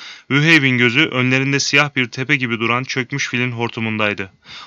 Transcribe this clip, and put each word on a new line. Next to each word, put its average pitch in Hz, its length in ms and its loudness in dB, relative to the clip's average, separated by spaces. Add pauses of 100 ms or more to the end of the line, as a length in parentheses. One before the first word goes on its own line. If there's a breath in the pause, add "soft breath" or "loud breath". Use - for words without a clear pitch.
(320 loud breath)
Vüheyb'in 143 460 4
gözü 123 280 4
önlerinde 131 540 0
siyah 143 360 0
bir 123 160 -2
tepe 131 240 -2
gibi 117 240 -4
duran 120 240 0
çökmüş 131 460 -6
filin 123 220 -2
hortumundaydı. 110 800 -4 (360 loud breath)